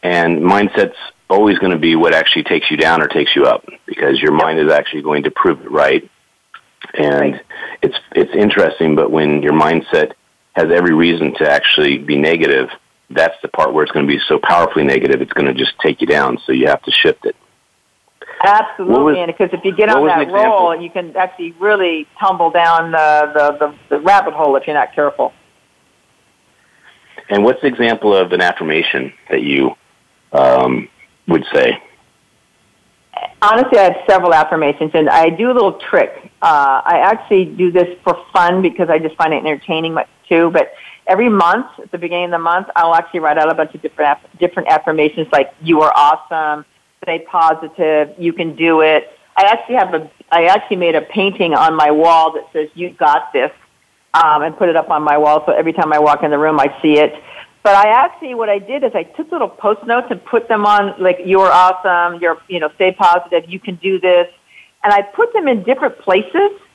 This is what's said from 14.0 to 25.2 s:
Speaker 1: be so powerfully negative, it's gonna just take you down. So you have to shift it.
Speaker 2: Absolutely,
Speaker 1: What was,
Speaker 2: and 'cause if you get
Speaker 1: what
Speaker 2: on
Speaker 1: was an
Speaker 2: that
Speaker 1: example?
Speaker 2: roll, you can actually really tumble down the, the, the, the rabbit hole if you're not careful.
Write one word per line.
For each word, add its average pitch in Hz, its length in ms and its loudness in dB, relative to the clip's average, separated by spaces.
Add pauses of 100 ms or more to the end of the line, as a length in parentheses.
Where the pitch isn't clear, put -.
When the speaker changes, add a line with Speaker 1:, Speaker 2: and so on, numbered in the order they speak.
Speaker 1:
be 71 100 0
so 73 200 -2
powerfully 85 460 0
negative, 67 380 0
it's 65 100 -8
gonna 69 220 0
just 67 240 -4
take 76 220 -2
you - 80 -2
down. 69 360 0
So 65 80 -4
you 65 140 2
have 69 160 0
to - 80 -8
shift - 340 0
it. - 120 -4 (1080)
Speaker 2:
Absolutely, 202 520 2
Speaker 1:
What 135 100 2
was, 156 120 2
Speaker 2:
and 170 220 -6
'cause 185 140 0
if 180 120 -8
you 196 80 0
get 208 160 2
Speaker 1:
what 214 100 2
Speaker 2:
on 143 40 2
Speaker 1:
was 151 100 2
an - 60 2
Speaker 2:
that 147 100 0
Speaker 1:
example? 208 220 2
Speaker 2:
roll, 180 320 2
you 170 80 -14
can 170 260 -10
actually 185 360 -6
really 175 540 -2 (120)
tumble 180 320 0
down 165 400 2
the, 151 420 2
the, 147 340 0
the, 147 80 -8 (160)
the 143 100 -2
rabbit 185 340 2
hole 147 220 0
if 135 100 -2
you're 151 80 -6
not 143 180 -2
careful. 143 400 -2 (2000)